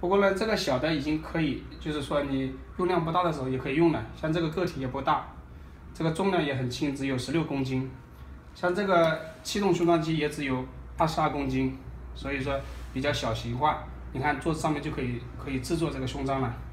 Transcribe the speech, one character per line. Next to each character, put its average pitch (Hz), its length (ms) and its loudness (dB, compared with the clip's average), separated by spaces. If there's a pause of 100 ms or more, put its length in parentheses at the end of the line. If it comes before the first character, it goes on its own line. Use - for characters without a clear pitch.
不 175 80 0
过 196 100 6
呢， 196 140 6
这 196 140 0
个 214 100 2
小 131 220 2
的 160 160 2
已 143 60 0
经 151 200 0
可 - 200 -2
以， 139 240 0 (160)
就 156 120 -4
是 147 80 -2
说 143 220 0
你 135 320 -2 (240)
用 180 80 2
量 175 180 4
不 160 60 -2
大 180 140 4
的 165 80 4
时 147 80 -4
候 131 80 -2
也 131 100 0
可 135 100 -4
以 135 60 0
用 165 160 8
了， 120 120 0 (140)
像 156 160 0
这 170 80 4
个 160 80 2
个 175 160 0
体 135 160 -4
也 131 60 -2
不 131 160 -4
大， - 240 2 (680)
这 - 120 -6
个 160 80 2
重 196 180 2
量 175 120 2
也 143 120 0
很 127 160 0
轻， 143 240 -2
只 139 120 -2
有 135 120 0
十 120 140 -4
六 160 120 4
公 139 200 0
斤， 131 260 -2 (640)
像 180 180 0
这 196 140 0
个 165 340 6 (220)
气 - 160 -4
动 196 160 6
胸 170 120 2
张 170 140 6
机 160 160 2
也 147 140 2
只 151 140 -4
有 127 200 0 (320)
二 165 100 4
十 160 140 0
二 156 80 4
公 143 200 0
斤， 131 280 2 (380)
所 135 180 -6
以 139 80 -2
说 139 180 -2 (360)
比 131 60 -2
较 147 120 2
小 117 220 0
型 117 240 -4
化。 151 260 2 (280)
你 131 80 -4
看 143 200 2
桌 165 120 2
子 151 60 0
上 156 140 0
面 143 100 -2
就 151 80 -4
可 135 120 -4
以， 120 180 -2 (180)
可 - 120 -8
以 131 100 0
制 170 160 -2
作 160 140 2
这 135 100 -6
个 127 60 -4
胸 135 180 -4
章 135 160 2
了。 123 120 0 (200)